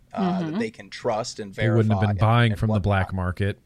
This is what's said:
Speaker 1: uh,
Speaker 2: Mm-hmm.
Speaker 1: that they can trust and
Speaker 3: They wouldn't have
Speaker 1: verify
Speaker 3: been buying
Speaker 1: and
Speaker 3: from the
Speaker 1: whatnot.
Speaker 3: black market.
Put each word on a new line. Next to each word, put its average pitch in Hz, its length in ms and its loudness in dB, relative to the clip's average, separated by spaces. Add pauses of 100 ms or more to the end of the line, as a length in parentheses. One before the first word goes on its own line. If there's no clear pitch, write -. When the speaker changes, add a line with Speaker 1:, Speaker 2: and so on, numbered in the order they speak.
(140)
Speaker 1:
uh, - 80 -4 (200)
Speaker 2:
Mm-hmm. 160 100 -4
Speaker 1:
that 180 80 -4
they 233 100 -2
can 101 200 -16
trust 117 500 -4
and 101 160 -12
Speaker 3:
They 104 140 0
wouldn't 110 240 4
have 98 80 2
Speaker 1:
verify 104 120 2
Speaker 3:
been 98 60 -2
buying 117 320 4
Speaker 1:
and 104 80 -4
Speaker 3:
from 113 80 0
the 107 60 2
Speaker 1:
whatnot. 101 100 0
Speaker 3:
black 98 300 0
market. 95 520 -2